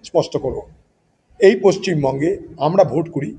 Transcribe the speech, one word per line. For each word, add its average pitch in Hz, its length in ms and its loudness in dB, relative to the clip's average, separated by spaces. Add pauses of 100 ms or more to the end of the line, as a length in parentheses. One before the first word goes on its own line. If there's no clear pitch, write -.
স্পষ্ট - 320 -2
করো। 135 260 -6 (760)
এই 220 240 4
পশ্চিমবঙ্গে 156 760 0 (200)
আমরা 175 260 4
ভোট 156 280 -2
করি 127 260 -8